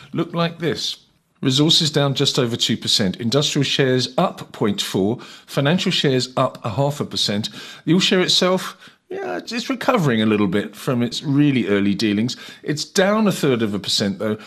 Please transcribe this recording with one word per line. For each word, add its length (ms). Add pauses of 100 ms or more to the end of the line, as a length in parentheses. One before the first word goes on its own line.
(120)
look 220
like 240
this. 460 (380)
Resources 480
down 240
just 240
over 180
two 220
percent. 380
Industrial 460
shares 540
up 360
point 280
four. 400
Financial 720
shares 440
up 280
a 60
half 280
a 60
percent. 460 (340)
The 80
All 80
Share 220
itself, 520 (360)
yeah, 260
it's, 160
it's 160
recovering 540
a 40
little 220
bit 260
from 280
its 200
really 460
early 260
dealings. 440 (240)
It's 240
down 420
a 40
third 280
of 140
a 40
percent, 400
though, 280